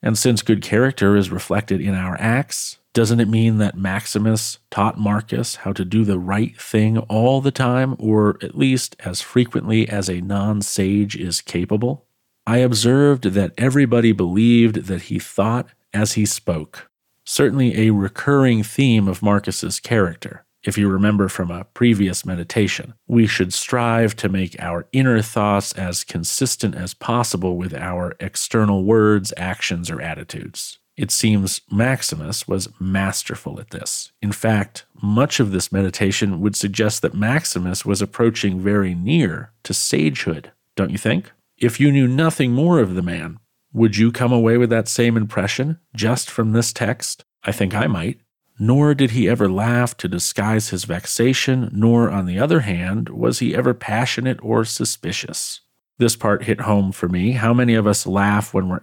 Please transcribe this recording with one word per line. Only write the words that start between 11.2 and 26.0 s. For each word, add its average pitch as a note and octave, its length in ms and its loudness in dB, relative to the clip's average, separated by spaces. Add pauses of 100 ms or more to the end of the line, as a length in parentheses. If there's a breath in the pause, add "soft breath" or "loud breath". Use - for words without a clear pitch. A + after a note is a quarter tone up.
capable? A2 640 -4 (400)
I A2+ 120 2
observed B2+ 640 4
that F#2+ 340 0
everybody A#2+ 540 4
believed G#2+ 760 4
that F2+ 180 -6
he - 140 -6
thought - 520 -2 (220)
as G#2 220 0
he G#2 140 0
spoke. - 600 -6 (380)
Certainly B2+ 540 2
a A2 140 6
recurring A#2 680 2
theme A2+ 460 2
of F#2 160 -4
Marcus's G2+ 560 -2
character. - 640 -2 (200)
If G#2+ 140 -4
you G2+ 120 4
remember G2 400 2
from F2+ 200 -6
a F2 160 -10
previous G2+ 600 0
meditation, F#2 720 -4 (120)
we A#2 180 4
should F#2 280 -2
strive A#2 640 0
to G#2 100 -2
make F#2 320 -4
our E2+ 320 -8
inner B2+ 300 4
thoughts G#2 520 0
as F2+ 300 -6